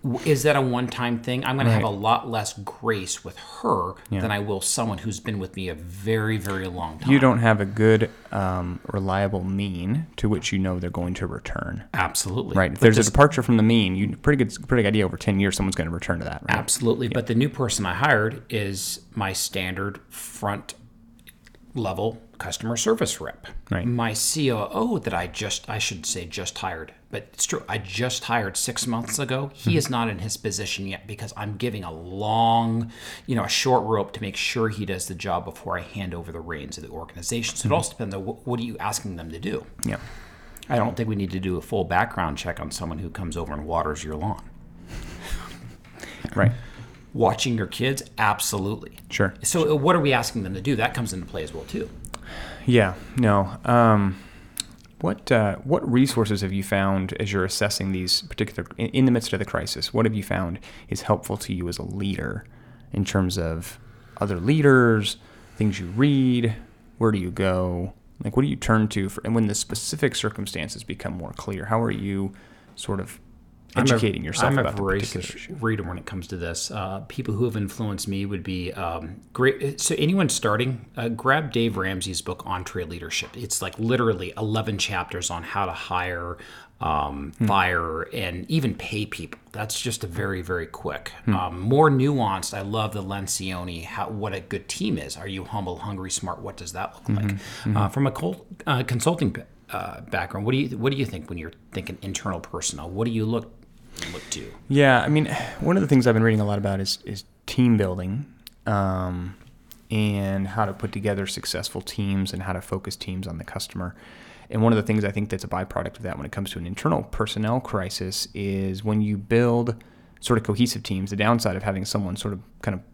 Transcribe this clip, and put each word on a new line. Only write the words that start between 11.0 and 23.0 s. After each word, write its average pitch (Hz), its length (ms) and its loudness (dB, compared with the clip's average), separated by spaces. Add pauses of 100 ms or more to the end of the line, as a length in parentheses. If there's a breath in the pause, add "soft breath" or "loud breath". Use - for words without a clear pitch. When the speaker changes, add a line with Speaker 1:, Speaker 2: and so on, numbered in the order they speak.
Speaker 2:
to 92 120 -4
return. - 560 -6 (120)
Speaker 1:
Absolutely. 95 600 0
Speaker 2:
Right. 92 160 4
If - 40 -4
Speaker 1:
But - 60 2
Speaker 2:
there's 110 160 10
a - 20 6
Speaker 1:
this 110 80 4
Speaker 2:
departure 143 340 8
from 117 160 6
the 107 60 6
mean, 110 320 6
you 104 220 0
pretty 147 280 4
good, - 100 -8 (120)
pretty 120 160 4
good 101 60 4
idea 107 140 4
over 90 140 0
ten 98 220 2
years 98 180 4
someone's 95 180 0
gonna 80 140 -2
return 85 300 -2
to - 60 -6
that, - 220 -8
right? - 100 4
Speaker 1:
Absolutely. 117 500 2
Speaker 2:
Yeah. - 80 -2
Speaker 1:
But 113 120 0
the 117 80 0
new 135 140 4
person 110 380 -2
I 87 80 0
hired 113 540 2
is 98 520 -4 (140)
my 95 180 -2
standard 95 680 -4 (100)
front - 680 -6 (1000)
level 110 480 -2 (160)
customer 110 400 -4
service 220 420 2